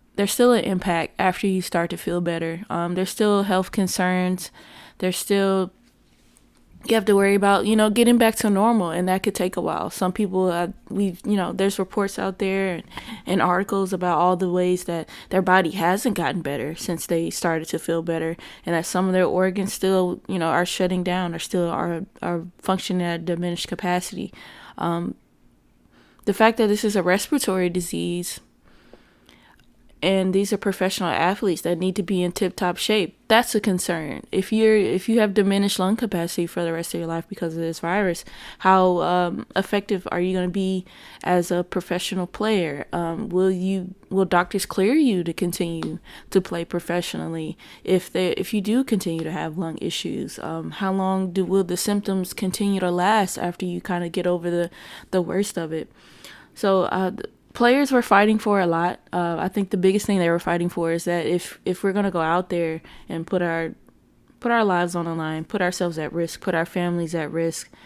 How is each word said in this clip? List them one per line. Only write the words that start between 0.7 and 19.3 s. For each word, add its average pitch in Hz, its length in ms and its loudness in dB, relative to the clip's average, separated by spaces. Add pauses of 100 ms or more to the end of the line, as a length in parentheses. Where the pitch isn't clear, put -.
after 190 300 0
you 190 140 0
start 175 280 -2
to 170 80 -6
feel 175 220 -4
better. 165 500 -4
Um, 170 260 -4
there's 185 140 -2
still 208 340 2
health 190 280 0
concerns. 185 800 0 (460)
There's 185 180 -2
still, 196 560 0 (1160)
you 226 100 2
have 214 100 2
to 202 100 6
worry 196 180 6
about, 202 320 4
you 220 120 4
know, 214 120 4
getting 240 280 6
back 226 180 4
to - 140 0
normal, 202 420 2
and 180 160 -2
that 185 160 0
could 196 100 0
take 185 220 -2
a 180 60 -2
while. 160 280 -4
Some 185 220 -2
people, 185 400 0
uh, 175 160 -2 (220)
we've, 185 360 -2
you 208 120 0
know, 175 160 -2
there's 190 260 0
reports 196 400 -2
out 190 200 -6
there 190 360 -2
and, 165 80 -10 (420)
and 190 160 2
articles 190 520 0
about 180 240 0
all 180 180 4
the 180 160 -2
ways 180 320 0
that 170 240 -6 (220)
their 190 120 2
body 185 300 4
hasn't 196 460 0
gotten 165 240 -2
better 143 340 -4
since 170 300 -6
they 170 240 0
started 165 400 -2
to 165 100 -4
feel 165 220 -2
better, 165 340 -4 (300)
and 170 100 0
that 160 100 0
some 190 220 0
of 185 60 2
their 185 120 4
organs 185 460 0